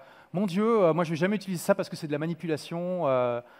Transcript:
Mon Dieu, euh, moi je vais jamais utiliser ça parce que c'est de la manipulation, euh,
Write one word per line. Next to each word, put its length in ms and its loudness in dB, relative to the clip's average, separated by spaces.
Mon 120 0
Dieu, 360 2
euh, 120 6
moi 100 0
je 60 -4
vais 60 -2
jamais 200 0
utiliser 260 -6
ça 120 2
parce 140 -2
que 80 -10
c'est 100 -10
de 60 -6
la 60 -2
manipulation, 880 -4
euh, 340 2